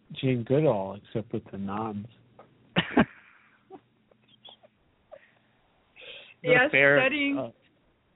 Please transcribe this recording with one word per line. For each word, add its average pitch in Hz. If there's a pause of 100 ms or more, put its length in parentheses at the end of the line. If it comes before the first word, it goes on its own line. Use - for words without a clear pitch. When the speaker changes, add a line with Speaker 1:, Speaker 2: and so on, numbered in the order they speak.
(200)
Speaker 1:
Jane 127
Goodall, 113
except -
with 110
the 98
noms. 104 (680)
Speaker 2:
<laughs> - (3500)
Not 247
Speaker 3:
Yeah, 254
Speaker 2:
fair, 139
Speaker 3:
studying, 277
Speaker 2:
uh, 123 (680)